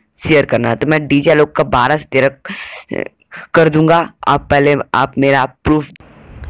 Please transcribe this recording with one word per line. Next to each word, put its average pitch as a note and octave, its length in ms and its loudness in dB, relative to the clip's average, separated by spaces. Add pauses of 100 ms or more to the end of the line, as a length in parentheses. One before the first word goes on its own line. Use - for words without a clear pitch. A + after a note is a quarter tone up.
(200)
share D3 260 2
करना A#2 220 0
है। A#2 80 0
तो C3+ 100 -4
मैं D3+ 220 0
डीजे C#3+ 220 0
आलोक D3+ 260 2
का D#3 100 0
बारह C3 300 0
से D3 160 -6
तेरह - 920 -4 (520)
कर D#3+ 140 4
दूंगा। D#3 300 2 (280)
आप C#3 240 -2
पहले C#3+ 240 2 (200)
आप C3 240 -2
मेरा C3+ 260 2
प्रूफ, D3+ 460 -4 (600)